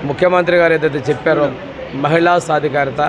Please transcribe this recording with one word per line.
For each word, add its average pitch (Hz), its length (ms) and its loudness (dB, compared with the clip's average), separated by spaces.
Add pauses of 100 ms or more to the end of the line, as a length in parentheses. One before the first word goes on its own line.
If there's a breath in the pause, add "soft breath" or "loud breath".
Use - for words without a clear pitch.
ముఖ్యమంత్రి 175 540 2
గారు 165 160 4
ఏదైతే 147 220 -2 (100)
చెప్పారో 147 360 0 (580)
మహిళా 170 280 2 (160)
సాధికారత 143 600 -2